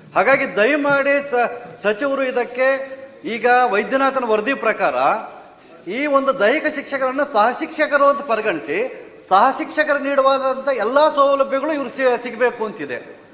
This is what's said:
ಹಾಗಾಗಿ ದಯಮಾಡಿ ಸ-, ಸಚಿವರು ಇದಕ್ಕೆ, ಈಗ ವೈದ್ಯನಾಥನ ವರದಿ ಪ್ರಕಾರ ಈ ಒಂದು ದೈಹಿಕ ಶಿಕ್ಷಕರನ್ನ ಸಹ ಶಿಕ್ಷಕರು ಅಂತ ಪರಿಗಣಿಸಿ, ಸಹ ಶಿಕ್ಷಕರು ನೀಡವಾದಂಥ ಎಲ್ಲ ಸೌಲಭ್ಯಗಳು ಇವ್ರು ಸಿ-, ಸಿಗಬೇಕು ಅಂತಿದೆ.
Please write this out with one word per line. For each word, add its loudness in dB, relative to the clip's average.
ಹಾಗಾಗಿ 2
ದಯಮಾಡಿ 2
ಸ-, -4
ಸಚಿವರು 0
ಇದಕ್ಕೆ, -2
ಈಗ -4
ವೈದ್ಯನಾಥನ 0
ವರದಿ 0
ಪ್ರಕಾರ 0
ಈ -4
ಒಂದು 0
ದೈಹಿಕ 2
ಶಿಕ್ಷಕರನ್ನ -4
ಸಹ 2
ಶಿಕ್ಷಕರು 0
ಅಂತ 4
ಪರಿಗಣಿಸಿ, -4
ಸಹ 4
ಶಿಕ್ಷಕರು 0
ನೀಡವಾದಂಥ 0
ಎಲ್ಲ 2
ಸೌಲಭ್ಯಗಳು 2
ಇವ್ರು -4
ಸಿ-, 0
ಸಿಗಬೇಕು -2
ಅಂತಿದೆ. -10